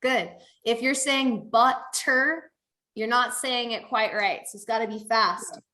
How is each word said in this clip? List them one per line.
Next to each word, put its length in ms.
Good. 300
If 160
you're 140
saying 560
butter, 1000
you're 140
not 260
saying 380
it 160
quite 260
right. 320
So 100
it's 80
gotta 220
be 220
fast. 520